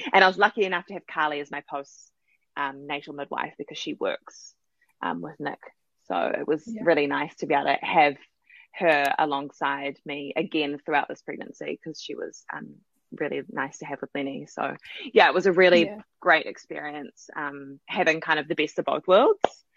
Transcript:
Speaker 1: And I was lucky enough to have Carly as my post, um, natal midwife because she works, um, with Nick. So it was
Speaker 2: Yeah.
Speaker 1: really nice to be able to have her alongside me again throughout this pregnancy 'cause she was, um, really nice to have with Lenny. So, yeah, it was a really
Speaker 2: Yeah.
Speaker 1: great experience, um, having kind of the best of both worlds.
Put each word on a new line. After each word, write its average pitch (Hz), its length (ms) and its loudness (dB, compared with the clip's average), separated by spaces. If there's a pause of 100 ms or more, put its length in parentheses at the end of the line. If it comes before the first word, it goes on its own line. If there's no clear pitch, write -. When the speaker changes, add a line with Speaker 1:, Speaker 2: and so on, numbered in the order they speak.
(140)
Speaker 1:
And 196 100 8
I 185 40 8
was 185 100 2
lucky 208 280 2
enough 180 220 -4
to 196 60 -14
have 180 140 -12
Carly 151 320 -2
as 143 120 -10
my 147 180 -8
post, - 420 -12 (460)
um, 139 300 -6
natal 147 260 -8
midwife - 440 -6
because 147 200 -12
she - 160 -8
works, - 600 -8 (480)
um, 170 200 -4
with 160 180 -12
Nick. 147 200 -8 (480)
So - 100 -4
it - 300 -2
was 156 200 -2
Speaker 2:
Yeah. 226 160 -10
Speaker 1:
really 151 240 4
nice 143 300 -4
to - 80 -8
be 147 80 0
able 143 120 2
to 139 200 2
have 147 320 4 (560)
her 147 460 2
alongside 139 840 -2
me 143 300 -8
again 147 440 -2
throughout 147 280 0
this - 140 -12
pregnancy - 600 -10
'cause 160 180 -12
she - 140 -12
was, - 280 -12 (100)
um, 147 220 -14 (440)
really 139 300 -6
nice 139 300 -8
to - 60 -14
have 139 160 -10
with 139 140 -8
Lenny. 139 300 -8
So, - 300 -6 (380)
yeah, 175 140 10
it 170 60 2
was 180 120 2
a 196 60 6
really 175 340 6
Speaker 2:
Yeah. 208 160 -8 (200)
Speaker 1:
great 160 240 4
experience, 147 920 -12
um, 139 500 -10
having 160 360 0
kind 156 180 0
of 143 80 -4
the 160 80 -4
best 156 240 -2
of 165 60 -4
both 143 220 -2
worlds. 247 360 6 (340)